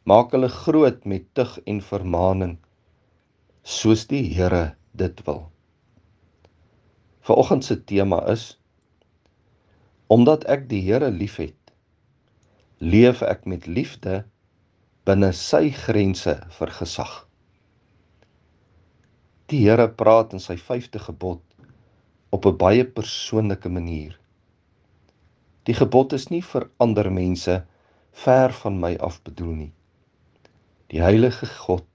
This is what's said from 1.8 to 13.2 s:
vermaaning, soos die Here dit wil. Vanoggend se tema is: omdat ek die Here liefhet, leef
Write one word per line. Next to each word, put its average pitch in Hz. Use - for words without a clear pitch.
vermaaning, 92
soos -
die 123
Here 90
dit 90
wil. 78
Vanoggend 131
se -
tema 98
is: 110
omdat 123
ek 139
die 104
Here 123
liefhet, 92
leef 110